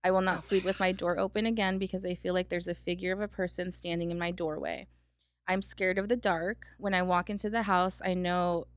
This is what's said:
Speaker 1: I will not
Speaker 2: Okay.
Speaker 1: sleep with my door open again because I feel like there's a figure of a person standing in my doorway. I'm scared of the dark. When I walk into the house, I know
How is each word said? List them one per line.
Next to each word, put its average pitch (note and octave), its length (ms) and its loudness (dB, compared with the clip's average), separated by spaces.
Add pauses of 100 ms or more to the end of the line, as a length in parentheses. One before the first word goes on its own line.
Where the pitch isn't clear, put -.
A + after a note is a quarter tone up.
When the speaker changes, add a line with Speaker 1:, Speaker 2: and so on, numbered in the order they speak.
Speaker 1:
I F#3 80 4
will F#3+ 120 4
not F#3 160 2
Speaker 2:
Okay. E3 80 -6
Speaker 1:
sleep F#3+ 180 2
with F#3+ 160 0
my F#3 120 4
door F3+ 260 0
open G3 280 0
again G3 320 0
because F#3+ 260 -4
I F3+ 100 -2
feel F3+ 200 -4
like F3+ 140 0
there's F3 200 -4
a F3 60 -4
figure F3+ 380 -4
of G3 80 -4
a G#3 80 -4
person F3+ 420 -4
standing E3+ 400 -4
in E3+ 80 -4
my F3 120 -2
doorway. D#3 580 -4 (580)
I'm F#3+ 160 2
scared F#3 360 0
of G3+ 100 -2
the B3 80 4
dark. F#3 500 0 (120)
When G3 160 0
I F3+ 80 4
walk F3+ 260 2
into G#3 220 -4
the A3+ 140 0
house, F#3 400 2
I F#3 100 2
know F3 520 0 (100)